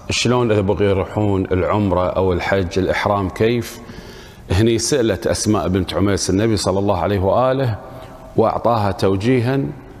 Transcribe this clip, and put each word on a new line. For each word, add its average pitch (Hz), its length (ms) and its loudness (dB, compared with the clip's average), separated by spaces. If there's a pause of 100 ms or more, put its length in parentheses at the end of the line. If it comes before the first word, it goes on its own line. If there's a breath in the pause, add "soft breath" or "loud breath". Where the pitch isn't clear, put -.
شلون 123 420 0
إذا 151 100 4
بغوا 98 220 0
يروحون 98 640 0
العمرة 92 600 0
أو 92 260 0
الحج، 90 460 -2
الإحرام 95 500 0
كيف؟ 113 500 -2 (720 loud breath)
هني 110 260 4
سألت 113 500 0
أسماء 87 400 0
بنت 92 260 0
عميس 95 360 0
النبي 104 280 2
صلى 95 220 0
الله 101 180 0
عليه 95 220 0
وآله، 120 560 2 (600 loud breath)
وأعطاها 107 560 2
توجيهاً 117 680 2 (420)